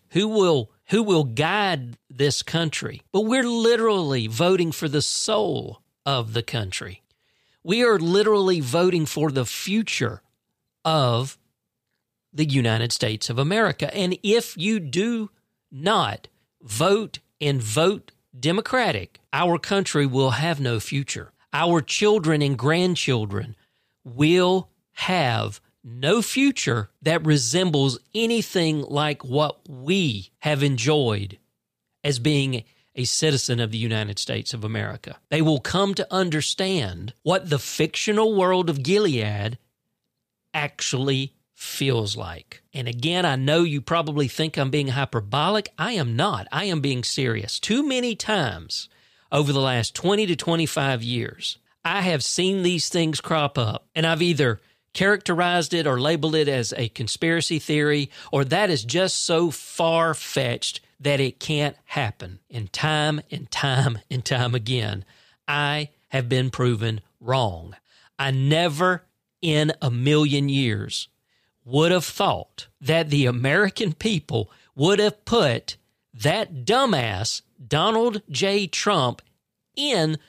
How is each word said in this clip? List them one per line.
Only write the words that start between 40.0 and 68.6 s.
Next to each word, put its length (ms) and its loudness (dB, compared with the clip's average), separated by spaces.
actually 800 -2
feels 640 -2
like. 440 -12
And 140 -6
again, 380 0
I 100 2
know 280 2
you 180 0
probably 460 0
think 300 -4
I'm 120 0
being 200 0
hyperbolic. 880 0
I 160 -4
am 220 -2
not. 360 -2
I 140 -4
am 160 -2
being 220 -2
serious. 560 -4
Too 280 0
many 280 -2
times 720 -4
over 200 2
the 100 0
last 340 0
twenty 320 0
to 80 0
twenty-five 680 -2
years, 560 -6
I 180 -2
have 220 0
seen 380 0
these 280 0
things 320 0
crop 360 0
up, 380 -2
and 100 0
I've 160 0
either 400 2
characterized 800 2
it 140 2
or 120 2
labeled 360 0
it 120 4
as 300 0
a 120 -2
conspiracy 680 -2
theory, 540 0
or 140 2
that 240 2
is 140 0
just 400 0
so 260 2
far-fetched 1300 -2
that 200 0
it 200 0
can't 360 -2
happen. 540 -6
And 200 -8
time 500 0
and 180 -12
time 500 0
and 120 -4
time 300 0
again, 500 -4
I 420 -2
have 200 -2
been 220 0
proven 500 0
wrong. 560 -2
I 120 -2
never 720 0